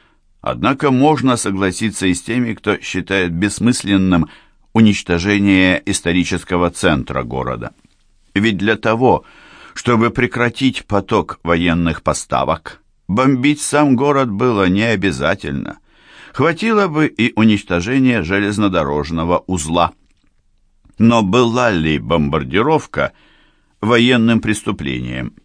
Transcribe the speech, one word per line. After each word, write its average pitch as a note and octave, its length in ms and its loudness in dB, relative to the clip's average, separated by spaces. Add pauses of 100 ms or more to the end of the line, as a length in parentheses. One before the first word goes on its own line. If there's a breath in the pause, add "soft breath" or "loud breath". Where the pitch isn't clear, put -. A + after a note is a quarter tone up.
(420 soft breath)
однако C3+ 500 -2
можно C3 460 2
согласиться G2 680 -4
и F#2 80 2
с F2+ 80 -4
теми, A#2 320 -4
кто F#2+ 260 -2
считает F#2 520 -4
бессмысленным F#2+ 960 0 (440 loud breath)
уничтожение G2 1120 2
исторического F2 840 -2
центра C2+ 540 -2
города. B1 500 -8 (600)
Ведь G2+ 240 0
для G#2 180 0
того, A2+ 480 2 (500 loud breath)
чтобы A#2 360 0
прекратить A#2+ 760 -2
поток G2+ 580 -2
военных E2+ 600 0
поставок, C#2+ 800 -4 (240)
бомбить C3+ 540 0
сам D3 340 2
город C3+ 360 0
было G2+ 360 2
не F#2+ 160 2
обязательно. E2+ 960 -2 (540 loud breath)
Хватило G3 560 0
бы D3+ 180 0
и A#2 280 -2
уничтожения A2 880 2
железнодорожного E2+ 1300 0
узла. E2+ 460 -2 (1040)
Но A2+ 260 4
была A#2 480 2
ли D#2 280 0
бомбардировка D2+ 1120 -2 (640 soft breath)
военным A#2 640 2
преступлением? B1+ 1040 -6